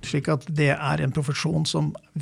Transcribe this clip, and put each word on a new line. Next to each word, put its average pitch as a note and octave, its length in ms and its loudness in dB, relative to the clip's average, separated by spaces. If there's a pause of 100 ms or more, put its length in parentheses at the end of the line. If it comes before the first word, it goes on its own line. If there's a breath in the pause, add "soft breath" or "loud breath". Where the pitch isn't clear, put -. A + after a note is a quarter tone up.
slik C#3+ 280 -2
at D#3 200 0
det D3 220 4
er D3+ 320 0
en C#3 80 0
profesjon D#3 560 0
som D3+ 240 0 (300)